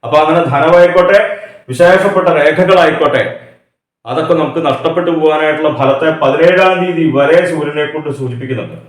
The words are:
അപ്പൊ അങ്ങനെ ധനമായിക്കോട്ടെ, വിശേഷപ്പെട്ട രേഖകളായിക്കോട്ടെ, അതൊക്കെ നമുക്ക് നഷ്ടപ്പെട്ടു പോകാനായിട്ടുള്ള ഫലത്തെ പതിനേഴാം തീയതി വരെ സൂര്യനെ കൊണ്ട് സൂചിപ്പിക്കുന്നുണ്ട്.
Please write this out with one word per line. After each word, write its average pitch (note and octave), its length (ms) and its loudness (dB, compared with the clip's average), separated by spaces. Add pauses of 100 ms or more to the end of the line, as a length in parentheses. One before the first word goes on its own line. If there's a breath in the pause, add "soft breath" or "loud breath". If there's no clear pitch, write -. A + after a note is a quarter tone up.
അപ്പൊ A#2+ 180 -2
അങ്ങനെ D#3+ 180 2 (100)
ധനമായിക്കോട്ടെ, F3 680 4 (500 loud breath)
വിശേഷപ്പെട്ട F#3 580 2 (100)
രേഖകളായിക്കോട്ടെ, D#3 840 2 (880)
അതൊക്കെ D#3+ 300 -2
നമുക്ക് C#3 280 -4
നഷ്ടപ്പെട്ടു E3 420 -4 (100)
പോകാനായിട്ടുള്ള D#3 600 0
ഫലത്തെ C#3 300 0 (140)
പതിനേഴാം F3+ 580 2
തീയതി E3 240 -2 (100)
വരെ D3 220 2 (140)
സൂര്യനെ D3+ 420 -4
കൊണ്ട് D3+ 160 -8 (100)
സൂചിപ്പിക്കുന്നുണ്ട്. B2 560 -8 (120)